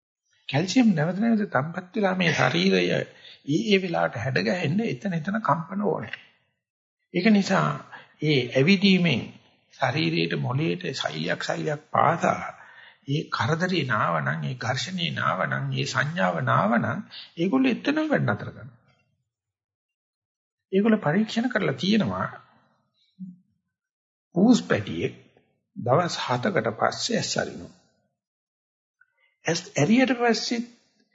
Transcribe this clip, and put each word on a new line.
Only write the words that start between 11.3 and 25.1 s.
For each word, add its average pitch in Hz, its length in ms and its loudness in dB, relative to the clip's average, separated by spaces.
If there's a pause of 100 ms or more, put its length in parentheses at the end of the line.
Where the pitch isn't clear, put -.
සෛලයක් 156 460 -6
පාසා - 540 0 (640)
ඒ 147 220 -4
කරදරේ 165 580 -2
නාවනම්, 143 560 -2
ඒ 139 160 -4
ඝර්ෂණේ 156 560 -4
නාවනම්, 131 580 -2
ඒ 135 160 -2
සංඥාව 170 540 -2
නාවනම් 175 600 0 (340)
ඒගොල්ලෝ 247 380 2
එතනම 302 340 -2
වැඩ 143 200 0
නතර 120 220 -2
කරනවා. - 300 -18 (1900)
ඒගොල්ලෝ 208 280 4
පරීක්ෂණ 220 480 0
කරලා 175 280 0
තියෙනවා 98 500 0 (2000)
පූස් 214 280 6
පැටියෙක් - 520 -2 (600)